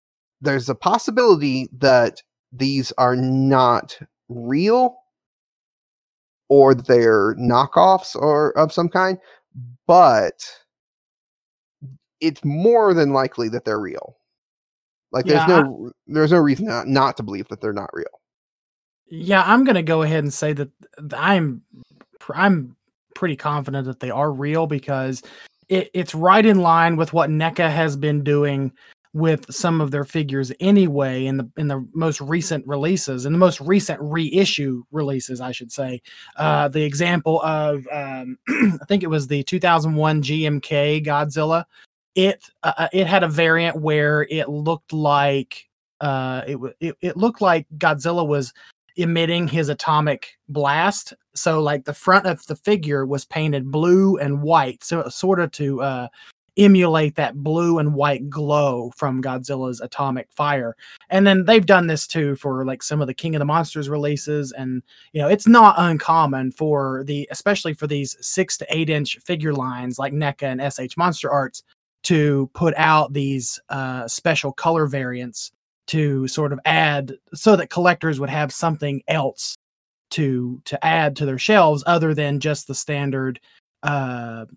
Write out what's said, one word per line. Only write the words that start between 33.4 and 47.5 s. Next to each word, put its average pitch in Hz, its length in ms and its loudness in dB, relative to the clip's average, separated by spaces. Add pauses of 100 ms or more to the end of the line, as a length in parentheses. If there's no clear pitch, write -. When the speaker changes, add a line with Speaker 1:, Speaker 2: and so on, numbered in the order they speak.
Speaker 2:
recent 175 400 0
reissue 151 920 -2
releases, 135 520 -6
I 127 100 -8
should 120 180 -16
say. 127 300 -8 (360)
Uh, 147 320 0
the 151 140 -2
example 160 600 0
of, 151 500 -2
um, 131 500 -10
<clears throat> - 60 -10
I 214 400 0
think 196 140 0
it 165 80 -4
was 147 160 -2
the 143 160 -2
two 180 180 -4
thousand 160 340 2
one 151 280 2
G 151 240 -2
M 147 140 -2
K 151 420 -2
Godzilla. 151 640 -2 (480)
It, 185 340 0 (140)
uh, 151 160 0
uh, 160 160 -2
it 190 120 2
had 185 160 2
a 170 60 0
variant 165 480 0
where 151 540 0
it 160 180 -4
looked 151 460 -6
like, 143 760 0 (320)
uh, 131 460 -4
it 139 60 -8
w-, 127 280 -10
it, 165 220 -8
it 175 160 -4
looked 226 240 -2
like 170 240 0 (100)